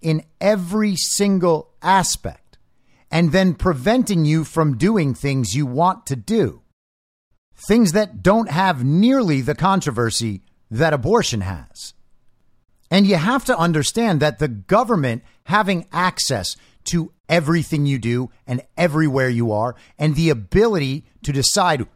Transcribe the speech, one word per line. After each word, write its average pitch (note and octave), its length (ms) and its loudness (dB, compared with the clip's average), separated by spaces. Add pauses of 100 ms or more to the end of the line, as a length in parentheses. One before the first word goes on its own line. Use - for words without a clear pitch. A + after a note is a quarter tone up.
in D#3 240 -2 (160)
every G3+ 560 0
single F3+ 720 0 (120)
aspect - 760 -2 (520)
and D#3+ 220 2
then F#3 220 2
preventing F3+ 680 0
you D3+ 200 2
from D3 340 0
doing D#3+ 340 0
things C3 420 -4
you C#3+ 120 -2
want D#3+ 400 -2
to C3+ 100 -6
do, C3 460 -2 (1080)
things G#3 240 4
that G3+ 300 -2
don't G#3+ 280 2
have E3 340 0
nearly F#3 560 2
the C3 160 -2
controversy A#2 840 -2 (280)
that D3+ 220 2
abortion D3 480 0
has. - 540 -10 (1000)
And G3 140 6
you G3 100 4
have A#3 300 0
to B3 120 0
understand E3+ 600 0
that D3 180 0
the D3+ 100 -2
government C#3 760 0 (220)
having F#3+ 480 0
access D#3+ 640 -4 (280)
to E3 280 -2 (160)
everything D#3+ 580 0
you C#3 120 0
do A#2+ 320 -4 (160)
and B2 160 -6 (140)
everywhere D3 520 0
you A#2 240 0
are, A2+ 240 -4 (220)
and D3+ 180 0
the E3 140 2
ability D3 760 0 (180)
to D3+ 100 -4
decide C#3 640 0